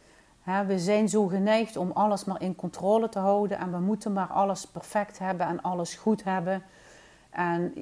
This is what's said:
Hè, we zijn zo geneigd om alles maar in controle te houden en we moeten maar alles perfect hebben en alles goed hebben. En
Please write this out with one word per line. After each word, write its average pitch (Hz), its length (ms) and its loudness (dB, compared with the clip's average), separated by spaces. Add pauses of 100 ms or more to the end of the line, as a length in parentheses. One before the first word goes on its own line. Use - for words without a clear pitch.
(480)
Hè, 196 160 0
we 190 140 0
zijn 208 300 4
zo 208 180 4
geneigd 208 500 2
om 143 160 -2
alles 202 320 2
maar 190 180 -4
in 180 140 -4
controle 208 520 0
te 202 100 -4
houden 202 400 2
en 180 120 -4
we 175 80 -4
moeten 208 340 0
maar 190 140 0
alles 196 400 0
perfect - 520 -6
hebben 185 280 -2
en 170 160 -4
alles 175 320 -4
goed 208 300 0
hebben. 190 380 -2 (680)
En 175 520 -2